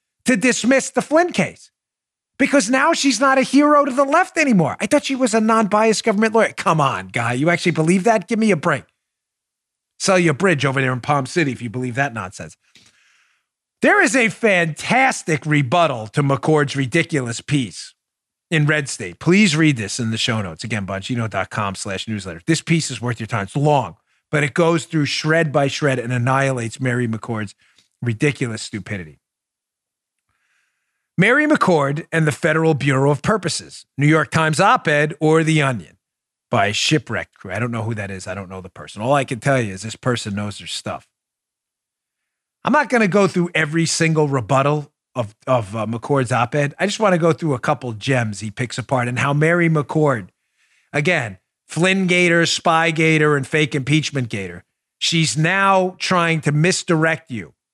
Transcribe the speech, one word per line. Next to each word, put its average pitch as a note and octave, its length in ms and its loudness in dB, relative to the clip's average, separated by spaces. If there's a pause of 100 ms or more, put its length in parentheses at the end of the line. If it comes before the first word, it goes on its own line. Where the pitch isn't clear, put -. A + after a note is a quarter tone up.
(260)
to B3 100 4
dismiss A#3+ 540 0
the - 120 -2
Flynn E4 300 2
case A#2+ 400 -6 (640)
because C4+ 320 2
now C4+ 240 2
she's B3+ 280 0
not C4+ 160 4
a C4+ 40 4
hero C#4+ 440 4
to C#4+ 60 -4
the C4 120 0
left D#4+ 340 2
anymore. G3 440 2
I G3+ 40 -2
thought C#4 200 2
she C4+ 100 -4
was B3 180 0
a A3+ 60 2
non-biased A3 640 2
government G#3+ 300 0
lawyer. G#3+ 180 4
Come D#3+ 300 0
on, G#2+ 260 -2
guy. A#2 260 -4
You C#3 160 0
actually E3+ 220 2
believe D#3+ 320 2
that? A3 240 2
Give A#3 100 -2
me G#3+ 140 2
a F3 60 2
break. C#3+ 260 -2 (1120)
Sell F#3+ 220 2
your E3 140 4
bridge D#3 320 0
over C3+ 160 0
there C3 100 0
in B2+ 80 -4
Palm C#3 260 0
City C#3+ 280 -2
if A2+ 80 -10
you A#2+ 80 -8
believe B2+ 260 -6
that C#3 180 -2
nonsense. F#2 440 -12 (1200)
There F#4+ 200 4
is B3+ 120 2
a A#3+ 140 2
fantastic F#3+ 1160 0
rebuttal D3 600 2
to D3 140 -2
McCord's C#3+ 540 0
ridiculous C3+ 640 -2
piece - 540 -4 (580)
in D#3 140 2
Red D3+ 240 0
State. F2+ 300 -12
Please F#3 360 4
read D#3 220 4
this G#2 200 -6
in A2+ 140 -2
the A2+ 60 -4
show A2 240 -2
notes. E2+ 240 -10
Again, G#2+ 200 -6
bongino G2+ 440 -6
dot F#2+ 200 -6
com G2+ 260 -4
slash F#2+ 340 -8
newsletter. F#2 360 -8
This D#3+ 160 0
piece D#3+ 300 -2
is A2+ 100 -10
worth A#2+ 200 -6
your A2 60 -8
time. G#2+ 160 -4
It's F#2+ 120 -12
long, C#3 400 0 (340)
but D3 140 -2
it D3 100 -4
goes E3 320 2
through D3+ 200 0
shred D#3 480 0
by C#3+ 140 2
shred C3+ 300 -2
and A#2 140 -6
annihilates B2+ 680 -2
Mary B2 260 -2
McCord's A2 480 -6 (460)
ridiculous A#2+ 600 -2
stupidity. F#2 580 -12 (2000)
Mary B3+ 300 4
McCord D#3 640 2
and D#3+ 160 2
the D3 60 0
Federal D#3+ 400 0
Bureau C3+ 380 2
of C#3+ 100 -2
Purposes, F3+ 640 -4 (120)
New C#3+ 100 2
York D#3 220 4
Times D#3 300 0
op-ed D#3 600 2
or D#3+ 220 4
The D#3 180 2
Onion B2 360 -4 (540)
by G#2 200 2
Shipwreck A2 600 -4
Crew. - 180 -16
I F#2+ 80 -6
don't A#2+ 120 -4
know A#2 120 -6
who A2+ 120 -6
that G2+ 160 -10
is. F#2+ 160 -12
I F#2 80 -8
don't F#2+ 140 -12
know F#2+ 120 -12
the F2+ 80 -18
person. - 320 -16
All B2 120 0
I C#3 100 2
can A#2+ 160 -8
tell C#3 200 2
you G#2 140 -4
is F#2+ 80 -14
this A2 140 -12
person A2+ 400 -4
knows G#2 240 -8
their E2+ 80 -18
stuff. - 400 -10 (1600)
I'm A3 100 -2
not D4 160 0
gonna A3+ 180 2
go G3 200 2
through F3 280 -2
every D#3+ 300 0
single D#3 420 0
rebuttal C#3 640 0 (240)
of, A2 180 -6 (140)
of, A2+ 280 0
uh, A2 100 -4
McCord's B2 480 -2
op-ed. C#3+ 440 0
I E3+ 80 -2
just G3+ 140 -4
wanna G3 180 4
go E3 140 4
through D#3 220 -2
a A#2+ 60 -4
couple C3 340 -4
gems A2 480 -2
he A2 100 -8
picks - 260 -8
apart B2 300 -2
and B2 120 -4
how C3+ 140 0
Mary E3 360 2
McCord, D3 600 0 (640)
again, D3 480 -2 (260)
Flynn F#3+ 420 0
Gator, F3 380 4
Spy E3 460 0
Gator, D#3 460 2
and C3+ 100 -4
fake D#3 260 0
impeachment C#3 560 -2
Gator, F#2 360 -10 (320)
she's D#3+ 400 -2
now F#3 600 2
trying E3 440 0
to D#3 100 0
misdirect D#3+ 800 0
you. F#2+ 220 -12 (200)